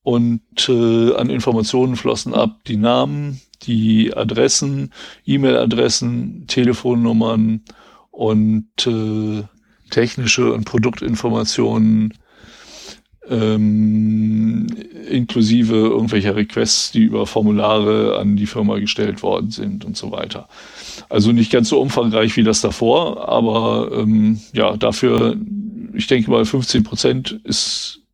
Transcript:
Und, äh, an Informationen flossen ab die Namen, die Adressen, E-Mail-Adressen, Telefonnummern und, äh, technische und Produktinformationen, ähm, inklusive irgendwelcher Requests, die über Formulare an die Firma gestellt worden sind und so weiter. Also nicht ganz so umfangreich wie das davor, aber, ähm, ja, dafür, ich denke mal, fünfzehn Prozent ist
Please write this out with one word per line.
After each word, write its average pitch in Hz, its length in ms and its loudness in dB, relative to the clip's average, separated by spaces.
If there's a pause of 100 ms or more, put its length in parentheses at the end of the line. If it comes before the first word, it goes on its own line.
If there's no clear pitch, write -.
Und, 120 400 0 (280)
äh, 117 460 4
an 123 140 -2
Informationen 127 680 0
flossen 120 360 -4
ab 110 340 0
die 113 100 -2
Namen, 135 640 0 (220)
die 110 520 2
Adressen, 135 800 -2 (320)
E-Mail-Adressen, 123 1200 0
Telefonnummern 113 1160 0 (480)
und, 110 760 0
äh, 107 560 -4 (460)
technische 117 640 0
und 113 100 -4
Produktinformationen, 113 1500 0 (1160)
ähm, 110 1400 2 (420)
inklusive 113 680 2
irgendwelcher 107 600 2
Requests, 110 560 -2
die 113 120 4
über 107 240 0
Formulare 107 880 2
an 101 180 2
die 104 120 0
Firma 104 320 -2
gestellt 104 420 -4
worden 95 300 -2
sind 101 340 -8
und - 100 -8
so 110 160 -10
weiter. - 380 -10 (580)
Also 107 240 4
nicht 117 200 4
ganz 120 180 2
so 139 100 4
umfangreich 113 560 0
wie 120 80 4
das 110 180 2
davor, 123 680 0
aber, 113 640 0
ähm, 107 480 2 (120)
ja, 98 220 0
dafür, 117 600 0 (560)
ich - 140 -6
denke 127 240 2
mal, 113 140 2
fünfzehn 123 380 0
Prozent 131 600 -2
ist - 580 -6 (120)